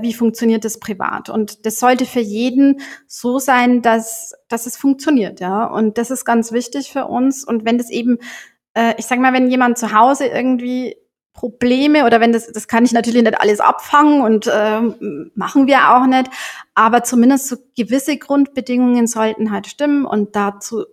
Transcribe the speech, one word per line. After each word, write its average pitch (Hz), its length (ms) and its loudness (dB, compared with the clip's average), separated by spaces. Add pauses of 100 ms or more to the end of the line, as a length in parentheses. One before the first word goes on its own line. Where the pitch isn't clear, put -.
wie 226 120 -4
funktioniert 226 520 0
das 214 120 -8
privat? - 520 -8
Und - 360 -6
das 220 140 -6
sollte 254 260 2
für 254 140 -4
jeden 254 600 2 (260)
so 247 320 -4
sein, 247 420 2
dass, 226 520 -2 (160)
dass - 160 -6
es 247 100 -12
funktioniert, 269 640 0
ja. 190 240 -4
Und 214 340 -2
das 233 140 -4
ist 262 140 -8
ganz 226 260 0
wichtig 247 400 -6
für 277 140 -6
uns. 262 400 -2
Und 226 180 -4
wenn 226 140 0
das 240 120 -8
eben, 240 280 -2 (560)
äh, 233 240 0
ich - 80 -10
sag 247 140 -2
mal, 262 120 2
wenn 254 180 2
jemand 247 280 2
zu 220 160 -4
Hause 262 320 4
irgendwie 247 720 -4 (340)
Probleme 262 760 2
oder 233 140 4
wenn 233 140 4
das, 226 180 -4
das - 160 -12
kann 226 160 2
ich 240 80 4
natürlich 233 320 2
nicht 226 160 0
alles 208 220 2
abfangen 294 600 4
und, 220 320 2
ähm, 214 800 -4
machen 269 320 0
wir 254 300 4
auch 254 120 4
nicht. 262 200 2 (480)
Aber 226 300 4
zumindest 254 420 2
so 247 80 -8 (220)
gewisse 262 400 -2
Grundbedingungen 247 920 0
sollten 220 420 -2
halt 202 180 -8
stimmen 285 360 -2
und 208 320 -4
dazu 202 580 -6